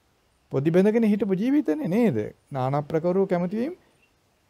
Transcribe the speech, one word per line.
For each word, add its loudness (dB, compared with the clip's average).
පොදි 0
බැඳගෙන 4
හිටපු 0
ජීවිතනේ 0
නේද? 2
නානා -2
ආකාර -2
වූ 2
කැමැතිවීම -2